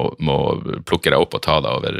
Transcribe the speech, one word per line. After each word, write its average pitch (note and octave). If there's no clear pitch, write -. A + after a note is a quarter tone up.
må C#2+
plukke E2+
deg C#2
opp -
og -
ta D#2
deg A#1
over, -